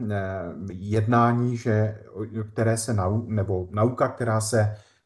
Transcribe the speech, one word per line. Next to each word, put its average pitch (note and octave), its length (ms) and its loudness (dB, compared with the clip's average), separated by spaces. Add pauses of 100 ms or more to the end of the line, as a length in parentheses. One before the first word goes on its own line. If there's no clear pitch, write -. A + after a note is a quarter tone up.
(120)
eh, F#2+ 320 -4 (280)
jednání, A#2 840 2
že, G#2+ 420 0 (540)
které A2+ 240 2
se A#2 160 -2
nau-, G2+ 340 0
nebo F#2+ 440 0
nauka, B2 360 2
která A2 340 0
se, G#2+ 340 2 (300)